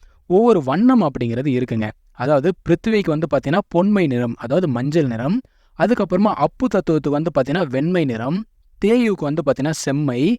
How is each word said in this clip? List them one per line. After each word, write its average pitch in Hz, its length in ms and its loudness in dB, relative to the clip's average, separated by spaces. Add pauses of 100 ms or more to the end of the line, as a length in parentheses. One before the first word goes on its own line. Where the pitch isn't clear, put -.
(300)
ஒவ்வொரு 202 320 4
வண்ணம் 202 420 4
அப்படிங்கிறது 127 480 -2
இருக்குங்க. 120 360 -2 (260)
அதாவது 147 440 0
பிருத்திவிக்கு 175 540 0
வந்து 156 160 -4
பாத்தீங்கன்னா 147 400 -2
பொன்மை 190 380 2
நிறம், 120 320 -2
அதாவது 156 300 -2
மஞ்சள் 139 420 -2
நிறம். 123 260 -2 (420)
அதுக்கப்புறமா 208 600 2
அப்பு 160 280 -2
தத்துவத்துக்கு 156 520 0
வந்து 165 140 -2
பாத்தீங்கன்னா 139 360 0
வெண்மை 156 360 0
நிறம், 127 320 -4 (460)
தேயுக்கு 220 420 2
வந்து 151 180 -2
பாத்தீங்கன்னா 143 360 -2
செம்மை, 135 420 -2 (180)